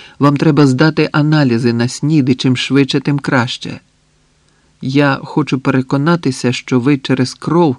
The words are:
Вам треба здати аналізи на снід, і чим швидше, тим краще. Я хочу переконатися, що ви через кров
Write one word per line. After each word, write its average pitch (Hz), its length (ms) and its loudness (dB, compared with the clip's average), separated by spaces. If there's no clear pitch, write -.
Вам 143 180 2
треба 147 300 4
здати 151 460 2
аналізи 139 600 2
на 120 160 0
снід, 143 400 0
і 127 60 4
чим 127 220 0
швидше, 139 440 0
тим 143 180 -2
краще. - 640 -4
Я 135 420 0
хочу 139 360 -4
переконатися, 139 920 -2
що - 280 -2
ви 139 180 0
через 131 360 -4
кров 156 440 -2